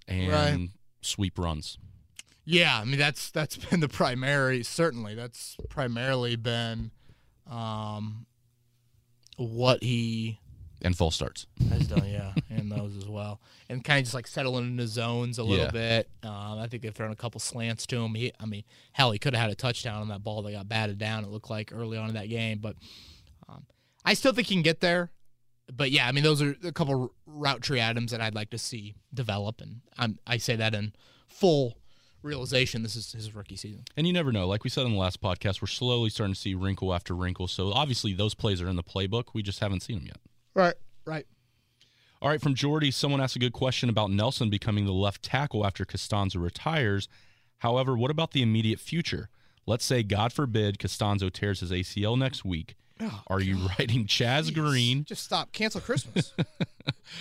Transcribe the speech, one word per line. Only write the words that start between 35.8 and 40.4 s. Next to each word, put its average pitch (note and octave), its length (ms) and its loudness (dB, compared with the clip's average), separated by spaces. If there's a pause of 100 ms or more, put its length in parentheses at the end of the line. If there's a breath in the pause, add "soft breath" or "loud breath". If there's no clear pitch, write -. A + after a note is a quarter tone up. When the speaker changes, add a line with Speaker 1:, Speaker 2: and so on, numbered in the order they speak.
Speaker 1:
starting G2+ 240 0
to - 60 -4
see F#2+ 160 -2
wrinkle F#2 380 0
after F2 200 -2
wrinkle. F2+ 360 -2
So, F#2+ 240 -2
obviously, B2 400 0
those G2+ 200 0
plays G2 280 0
are F2 80 -2
in F#2 80 0
the E2+ 60 -2
playbook. G2 500 -4
We A2 100 -4
just G2+ 160 -6
haven't G2 220 0
seen A#2 160 -6
them C#2+ 100 -8
yet. - 100 -16 (360)